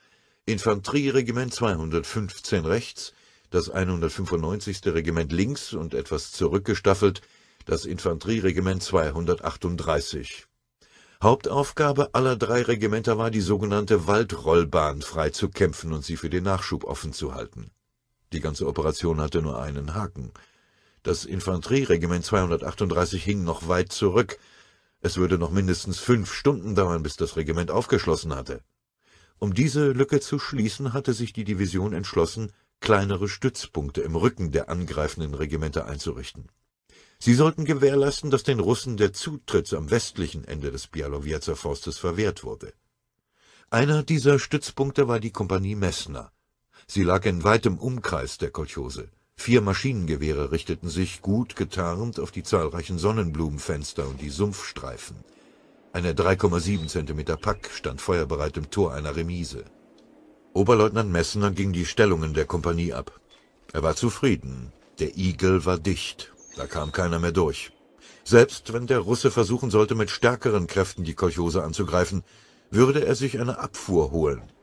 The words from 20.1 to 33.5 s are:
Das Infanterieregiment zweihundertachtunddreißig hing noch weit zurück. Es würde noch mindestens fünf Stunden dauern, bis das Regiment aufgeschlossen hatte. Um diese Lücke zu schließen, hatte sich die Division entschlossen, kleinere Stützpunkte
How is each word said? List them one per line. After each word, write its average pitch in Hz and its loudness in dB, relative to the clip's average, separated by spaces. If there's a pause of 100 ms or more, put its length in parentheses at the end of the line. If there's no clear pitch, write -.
Das - -2
Infanterieregiment 90 0
zweihundertachtunddreißig 87 0
hing 98 -2
noch 82 -4
weit 90 0
zurück. 104 2 (600)
Es 90 -4
würde 90 4
noch 82 0
mindestens 92 0
fünf 117 2
Stunden 107 0
dauern, 87 2
bis 73 -6
das 82 -4
Regiment 80 -2
aufgeschlossen 85 0
hatte. 64 -10 (800)
Um 101 -2
diese 143 4
Lücke 139 2
zu - -4
schließen, 127 -2
hatte 139 0
sich 113 -4
die 110 -8
Division 95 -2
entschlossen, 87 -2 (300)
kleinere 101 2
Stützpunkte - -4